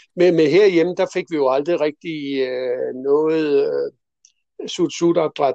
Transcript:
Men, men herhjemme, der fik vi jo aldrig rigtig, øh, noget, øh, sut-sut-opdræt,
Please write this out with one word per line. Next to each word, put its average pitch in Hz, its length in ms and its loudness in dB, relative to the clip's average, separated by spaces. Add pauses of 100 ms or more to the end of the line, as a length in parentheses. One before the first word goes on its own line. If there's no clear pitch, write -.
(160)
Men, 175 200 4
men 156 100 4
herhjemme, 175 500 4
der 185 160 0
fik 180 180 -4
vi 160 60 -4
jo 139 140 2
aldrig 143 300 0
rigtig, 147 600 -6
øh, 127 540 -4
noget, 147 720 0 (920)
øh, - 80 -10
sut-sut-opdræt, 165 880 -2